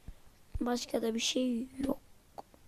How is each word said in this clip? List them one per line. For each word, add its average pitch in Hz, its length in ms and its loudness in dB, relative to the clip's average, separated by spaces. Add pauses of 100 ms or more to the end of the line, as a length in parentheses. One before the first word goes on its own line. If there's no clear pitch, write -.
(600)
Başka 240 420 0
da 226 120 0
bir 226 60 0
şey 254 480 2 (100)
yok. 269 200 0 (680)